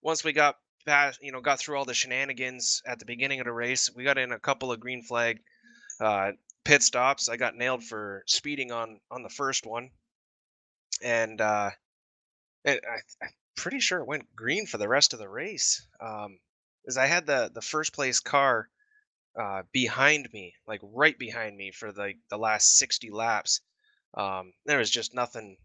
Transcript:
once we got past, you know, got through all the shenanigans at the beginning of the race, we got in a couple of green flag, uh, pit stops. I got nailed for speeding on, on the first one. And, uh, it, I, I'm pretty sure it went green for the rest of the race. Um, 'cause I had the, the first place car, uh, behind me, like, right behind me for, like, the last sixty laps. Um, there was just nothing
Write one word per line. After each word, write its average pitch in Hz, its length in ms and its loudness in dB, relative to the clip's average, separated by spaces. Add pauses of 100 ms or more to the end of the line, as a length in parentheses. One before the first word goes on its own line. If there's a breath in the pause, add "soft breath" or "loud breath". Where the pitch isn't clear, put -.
once 160 200 0
we 151 120 0
got 147 220 6 (300)
past, 143 360 4
you 139 100 -12
know, 131 80 -8
got 139 180 2
through 147 200 -4
all 139 80 -2
the 120 80 -6
shenanigans 127 920 -2
at 123 120 -6
the 113 80 -18
beginning 127 340 -4
of 120 60 -4
the 120 60 -4
race, 120 440 0
we 123 80 -12
got 135 140 4
in 123 140 -2
a 113 60 -6
couple 131 320 -2
of 113 80 -2
green 123 240 -10
flag, 117 380 0 (580 loud breath)
uh, 101 340 2 (300)
pit 147 200 6
stops. 131 480 2
I 120 80 -6
got 120 180 -2
nailed 123 260 -2
for 104 440 -8
speeding 139 440 -2
on, 113 300 -6 (100)
on 127 120 -12
the 104 80 -12
first 135 340 -4
one. 117 240 -8 (1120)
And, 113 380 0
uh, 104 300 2 (960)
it, 139 200 2
I, - 380 -10
I'm - 80 -12 (240)
pretty 254 240 -4
sure 180 200 0
it 120 60 -8
went 139 300 -8
green 160 300 -2
for 135 100 -8
the 104 100 0
rest 131 280 6
of 117 40 -12
the 104 100 -12
race. 151 580 -2 (140)
Um, 104 380 -10 (460)
'cause 127 140 -4
I 131 80 4
had 165 180 2
the, 131 300 2
the 113 80 -10
first - 320 -4
place 131 260 0
car, 131 480 2 (720)
uh, 98 220 -4 (100)
behind 131 600 2
me, 95 180 -14 (140)
like, 107 160 -8
right 123 360 2
behind 110 380 -8
me 98 160 -10
for, 107 200 -10
like, 101 260 -6 (100)
the 101 80 -6
last 107 400 4
sixty 120 340 0
laps. 110 520 0 (500)
Um, 95 400 -4 (140)
there 143 100 4
was 113 140 2
just 117 240 -2
nothing 117 500 -6